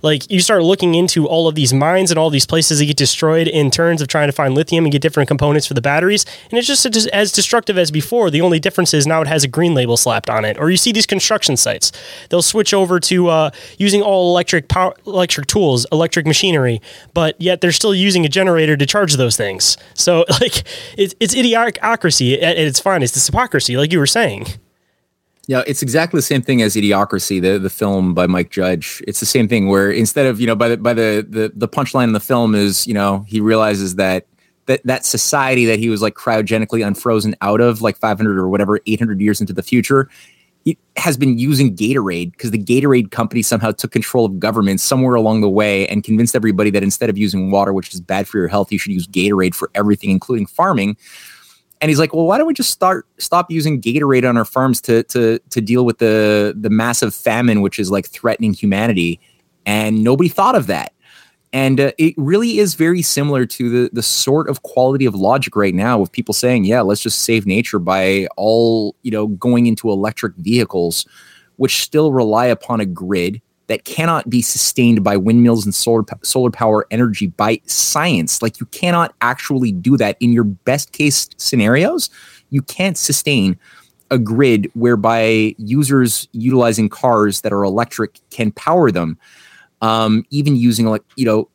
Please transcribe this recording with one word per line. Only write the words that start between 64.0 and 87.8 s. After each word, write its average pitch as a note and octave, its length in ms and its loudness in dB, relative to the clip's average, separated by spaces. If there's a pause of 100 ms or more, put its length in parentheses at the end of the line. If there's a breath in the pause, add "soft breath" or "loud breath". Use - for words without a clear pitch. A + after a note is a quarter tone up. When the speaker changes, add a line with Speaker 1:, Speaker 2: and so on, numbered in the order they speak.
Speaker 2:
sort D3+ 480 0
of - 140 -8
quality C3 400 2
of A2 100 0
logic A#2+ 400 0
right G2+ 180 2
now G#2+ 300 0
of F2 80 -2
people - 240 -6
saying, B2 300 2
"Yeah, A2+ 160 2
let's G2+ 200 0
just - 200 -4
save A2+ 260 0
nature G#2 320 -2
by F#2+ 480 0 (100)
all, A2+ 640 0
you A#2+ 100 -6
know, G#2+ 160 -2
going A#2+ 400 0
into A2+ 200 -2
electric G2+ 460 -4
vehicles," F#2 720 -2 (520 soft breath)
which B2+ 220 -2
still D#3 300 0
rely A#2+ 360 2
upon A#2 340 -2
a G2+ 60 -2
grid F#2 540 -4 (280)
that - 160 -4
cannot D#3+ 460 -2
be B2 100 2
sustained A#2 640 0
by G2+ 100 2
windmills A2+ 520 4
and G2+ 80 -4
solar, A#2 280 0 (200)
solar B2 280 0
power G#2+ 400 0
energy A2 360 -2
by G#2+ 400 -2
science. - 760 -2
Like, A2+ 200 -4
you A#2 60 -10
cannot F3 540 -2
actually B2+ 520 -2
do A#2 260 2
that G#2 220 0
in A#2+ 120 2
your A#2 120 4
best B2 480 -4
case D3 440 -2
scenarios. C#3+ 720 0 (400 loud breath)
You C#3 140 -2
can't F3+ 340 -4
sustain A2+ 640 0 (520 soft breath)
a C3 80 2
grid A#2 540 2
whereby A2+ 840 2
users B2+ 720 0
utilizing A#2 560 2
cars G#2+ 540 0
that G#2 100 -4
are G2+ 100 -2
electric G#2 580 -4 (100)